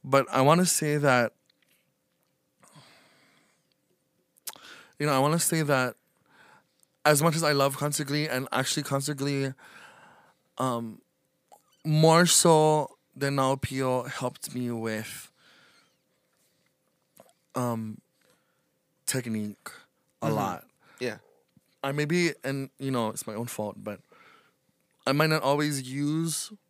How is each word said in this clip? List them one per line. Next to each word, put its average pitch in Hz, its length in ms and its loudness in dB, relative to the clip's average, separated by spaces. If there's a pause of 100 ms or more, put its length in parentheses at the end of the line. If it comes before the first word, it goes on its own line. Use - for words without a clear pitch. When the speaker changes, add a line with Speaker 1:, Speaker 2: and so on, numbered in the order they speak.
Speaker 1:
but 135 280 4
I 127 100 2
wanna 165 240 6
say 151 320 -2
that, 127 340 2 (3750)
you 147 80 -2
know, 151 80 0
I 135 40 4
wanna 147 200 2
say 165 240 0
that 131 340 0 (1080)
as 147 180 6
much 160 140 2
as 165 60 -2
I 151 100 2
love 139 260 2
Concert 147 280 -2
Glee, 147 220 -2
and 127 240 -4
actually 131 300 -2
Concert 139 340 -4
Glee, 139 360 -2 (1040)
um, 117 420 -4 (840)
more 160 420 6
so 156 720 4 (200)
than 139 200 -4
Naupio 131 760 -2
helped - 440 -8
me 123 160 -4
with, 113 600 -8 (2250)
um, 113 460 -6 (1040)
technique 110 640 -6 (500)
a 113 60 -4
Speaker 2:
Mm-hmm. 110 80 0
Speaker 1:
lot. 98 300 -4 (340)
Speaker 2:
Yeah. 113 200 -6 (640)
Speaker 1:
I 139 100 -4
maybe, 151 400 0 (120)
and, 135 340 -6
you 135 120 -6
know, 120 180 0
it's - 180 -8
my 110 80 -10
own 113 120 -6
fault, 104 360 -8
but 101 180 -10 (1040)
I 135 60 0
might 156 180 2
not 156 120 0
always 143 400 0
use 147 680 -4 (180)